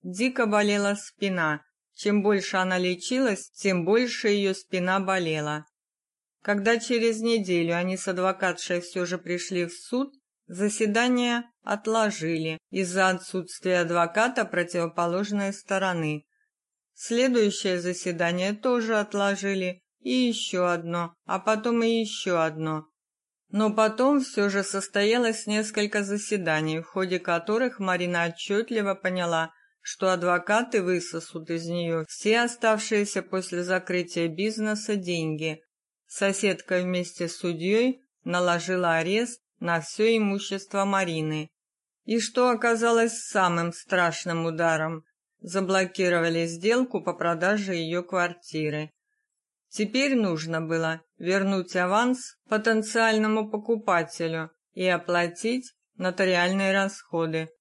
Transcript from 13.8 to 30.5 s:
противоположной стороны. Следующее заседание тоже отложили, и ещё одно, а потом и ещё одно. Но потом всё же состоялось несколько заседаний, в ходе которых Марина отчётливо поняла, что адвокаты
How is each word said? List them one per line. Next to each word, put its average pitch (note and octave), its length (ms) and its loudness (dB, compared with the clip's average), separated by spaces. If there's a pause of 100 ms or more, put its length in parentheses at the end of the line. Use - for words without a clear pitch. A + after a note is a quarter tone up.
противоположной F3+ 1080 -2
стороны. F3 720 -2 (680)
Следующее A3+ 880 2
заседание F3 720 -2
тоже A3+ 460 0
отложили, G3 840 -2 (200)
и B3 100 -4
ещё A#3 540 0
одно, E3+ 480 -2 (120)
а F#3+ 140 -2
потом A3 440 0
и A3+ 180 2
ещё F#3+ 380 -2
одно. D#3 480 -2 (640)
Но G#3 240 2
потом A3 460 4
всё G3+ 300 0
же G3 140 0
состоялось G#3+ 840 0
несколько G#3 560 0
заседаний, E3 800 -2
в E3 60 -14
ходе F#3 320 -2
которых G#3+ 600 0
Марина F3 440 0
отчётливо G3+ 720 -2
поняла, E3+ 580 -2 (280)
что - 300 -2
адвокаты F#3 720 2